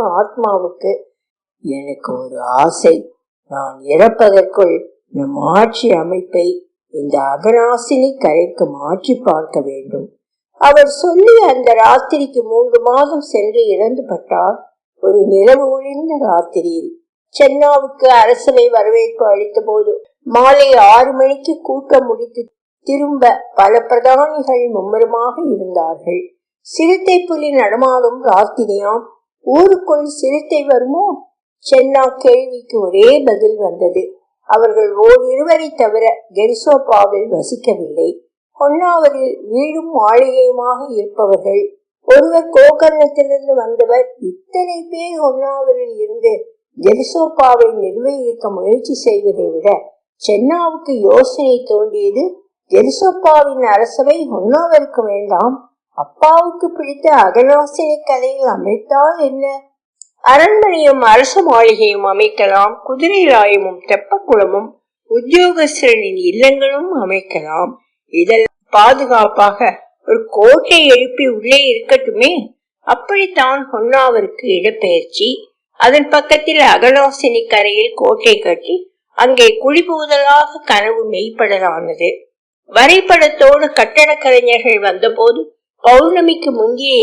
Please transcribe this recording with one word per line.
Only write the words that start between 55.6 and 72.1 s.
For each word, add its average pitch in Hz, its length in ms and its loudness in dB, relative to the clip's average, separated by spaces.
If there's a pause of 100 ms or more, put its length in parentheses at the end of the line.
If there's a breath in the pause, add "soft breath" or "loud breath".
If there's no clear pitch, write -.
அப்பாவுக்கு 339 720 0
பிடித்த 285 360 -8 (100)
அகநாசினி 285 880 2
கதையில் 262 460 -4
அமைத்தால் 233 680 -2
என்ன? 269 260 -4 (800)
அரண்மனையும் 311 800 2
அரச 233 400 4
மாளிகையும் 220 640 2
அமைக்கலாம், 202 800 0
குதிரை 330 440 -2
லாயமும் 202 600 2
தெப்பக்குளமும் 202 800 -2 (420)
உத்தியோகஸ்தரின் 262 1120 0
இல்லங்களும் 269 720 0
அமைக்கலாம். 180 800 -6 (400)
இதெல்லாம் 220 480 0 (100)
பாதுகாப்பாக 214 880 2 (480)
ஒரு 226 140 -2 (100)
கோட்டை 269 560 4
எழுப்பி 254 400 2
உள்ளே 240 340 0
இருக்கட்டுமே. 262 720 0 (540)